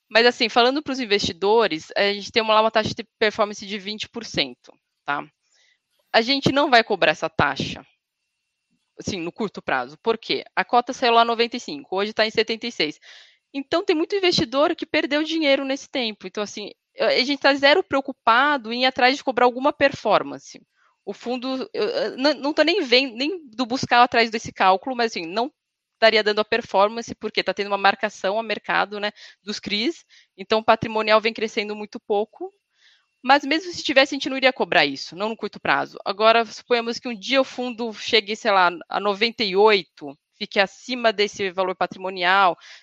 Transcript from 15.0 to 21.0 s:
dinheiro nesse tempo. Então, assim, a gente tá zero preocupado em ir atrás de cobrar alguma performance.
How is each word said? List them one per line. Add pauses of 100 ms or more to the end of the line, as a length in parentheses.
dinheiro
nesse
tempo.
Então,
assim, (280)
a (140)
gente
tá
zero
preocupado
em
ir
atrás
de
cobrar
alguma
performance. (440)